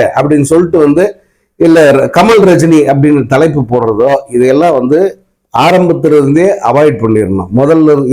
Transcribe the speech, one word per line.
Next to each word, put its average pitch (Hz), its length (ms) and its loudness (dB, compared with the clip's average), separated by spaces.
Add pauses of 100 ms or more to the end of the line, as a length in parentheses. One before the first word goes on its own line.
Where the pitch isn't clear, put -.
(140)
அப்படின்னு 143 300 0
சொல்லிட்டு 170 340 0
வந்து 151 260 0 (560)
இல்ல 165 200 2 (280)
கமல் 196 360 2
ரஜினி 165 440 2
அப்படின்னு 139 400 0
தலைப்பு 143 340 -2
போடுறதோ, 117 500 -2 (180)
இதையெல்லாம் 135 440 0
வந்து 131 260 -2 (540)
ஆரம்பத்துல 165 640 0
இருந்தே 147 300 0 (180)
அவாய்ட் 131 360 0
பண்ணிடணும் 98 560 -2
முதல்ல 151 360 2
இரு-, 139 220 0